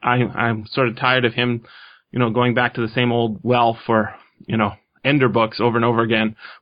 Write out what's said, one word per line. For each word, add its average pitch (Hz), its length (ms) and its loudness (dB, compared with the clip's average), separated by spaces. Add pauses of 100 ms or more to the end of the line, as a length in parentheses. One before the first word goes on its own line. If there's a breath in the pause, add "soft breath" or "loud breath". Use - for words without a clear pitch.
I, 123 140 0
I'm 113 500 -2
sort 127 220 -2
of 110 80 -8
tired 127 280 0
of 120 100 0
him, 120 300 -2 (480 loud breath)
you - 60 -4
know, 120 120 2
going 123 240 0
back 120 200 0
to - 60 -6
the 113 140 -2
same 123 180 2
old 117 300 -2
well 117 340 2 (100)
for, 110 280 0 (320 loud breath)
you 113 100 -2
know, 107 160 0 (320)
Ender 139 240 4
books 113 320 0
over 117 160 2
and 117 80 0
over 120 160 2
again. 110 340 0 (280 loud breath)